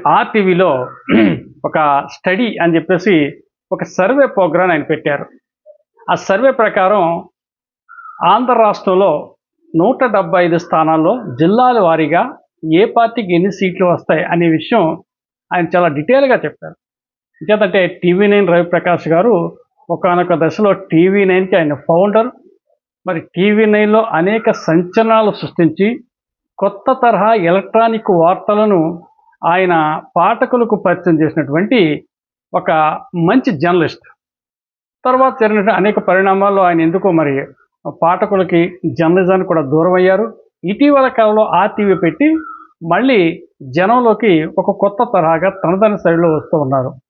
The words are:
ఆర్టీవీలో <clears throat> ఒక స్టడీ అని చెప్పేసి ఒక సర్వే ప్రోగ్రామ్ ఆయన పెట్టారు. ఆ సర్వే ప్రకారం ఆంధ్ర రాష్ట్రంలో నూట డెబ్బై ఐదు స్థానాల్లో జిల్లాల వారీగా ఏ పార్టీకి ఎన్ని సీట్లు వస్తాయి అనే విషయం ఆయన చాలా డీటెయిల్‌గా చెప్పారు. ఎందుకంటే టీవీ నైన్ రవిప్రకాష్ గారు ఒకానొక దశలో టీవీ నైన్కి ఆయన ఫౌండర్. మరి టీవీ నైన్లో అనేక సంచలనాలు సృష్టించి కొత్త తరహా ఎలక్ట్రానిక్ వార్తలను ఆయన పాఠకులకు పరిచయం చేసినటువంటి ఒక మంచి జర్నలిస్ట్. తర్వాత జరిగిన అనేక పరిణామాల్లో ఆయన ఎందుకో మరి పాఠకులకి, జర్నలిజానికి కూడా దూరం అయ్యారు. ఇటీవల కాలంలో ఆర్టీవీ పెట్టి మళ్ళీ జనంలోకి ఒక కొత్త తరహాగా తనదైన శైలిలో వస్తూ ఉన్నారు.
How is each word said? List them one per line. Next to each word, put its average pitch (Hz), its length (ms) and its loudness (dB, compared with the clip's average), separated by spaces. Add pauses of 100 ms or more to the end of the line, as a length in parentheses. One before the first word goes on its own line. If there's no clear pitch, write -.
ఆర్టీవీలో 185 640 2 (400)
<clears throat> - 580 -2
ఒక - 100 -4 (320)
స్టడీ 196 380 -4 (100)
అని 170 180 0
చెప్పేసి 180 400 0 (560)
ఒక 175 180 -6
సర్వే 262 380 0
ప్రోగ్రామ్ 180 440 0
ఆయన 151 160 -2
పెట్టారు. 151 380 -4 (840)
ఆ 180 140 0
సర్వే 226 300 0
ప్రకారం 208 520 0 (1200)
ఆంధ్ర 240 320 2
రాష్ట్రంలో 196 540 2 (600)
నూట 185 260 0 (120)
డెబ్బై 185 320 0
ఐదు 170 140 0
స్థానాల్లో 160 560 0 (220)
జిల్లాల 226 440 2
వారీగా 160 440 0 (500)
ఏ 185 120 4
పార్టీకి 226 500 -2
ఎన్ని 185 160 0
సీట్లు 185 360 -2
వస్తాయి 170 380 -2
అనే 170 240 0
విషయం 160 340 0 (680)
ఆయన 175 160 -4
చాలా 175 220 0
డీటెయిల్‌గా 240 500 0
చెప్పారు. 156 360 -12 (680)
ఎందుకంటే 196 420 0 (140)
టీవీ 180 300 2
నైన్ 202 260 2
రవిప్రకాష్ 175 540 0
గారు 185 280 2 (540)
ఒకానొక 175 520 0
దశలో 185 320 0 (140)
టీవీ 190 380 2
నైన్కి 185 320 2
ఆయన 151 260 0
ఫౌండర్. 208 460 0 (760)
మరి 175 140 -6 (120)
టీవీ 208 340 2
నైన్లో 214 340 2 (120)
అనేక 214 480 0
సంచలనాలు 214 720 0
సృష్టించి 165 540 -2 (760)
కొత్త 196 340 -4
తరహా 220 360 2 (160)
ఎలక్ట్రానిక్ 220 680 0
వార్తలను 190 680 2 (600)
ఆయన 180 320 0 (400)
పాఠకులకు 226 640 0
పరిచయం 175 420 0
చేసినటువంటి 156 640 -2 (760)
ఒక 180 180 -2 (500)
మంచి 233 380 2
జర్నలిస్ట్. 175 460 -2 (1000)
తర్వాత 254 360 0
జరిగిన 214 320 0
అనేక 196 280 0
పరిణామాల్లో 196 640 0
ఆయన 175 180 2
ఎందుకో 185 300 0
మరి 151 240 0 (600)
పాఠకులకి, 180 680 0 (320)
జర్నలిజానికి 180 580 0
కూడా 160 120 0
దూరం 160 320 0
అయ్యారు. 190 300 2 (380)
ఇటీవల 269 440 2
కాలంలో 214 360 2 (120)
ఆర్టీవీ 202 420 0
పెట్టి 170 320 0 (540)
మళ్ళీ 208 360 0 (500)
జనంలోకి 214 640 2 (240)
ఒక 190 220 -2
కొత్త 196 320 -2
తరహాగా 165 460 0
తనదైన 196 380 0
శైలిలో 170 360 0
వస్తూ 156 260 -4
ఉన్నారు. 135 340 -2 (180)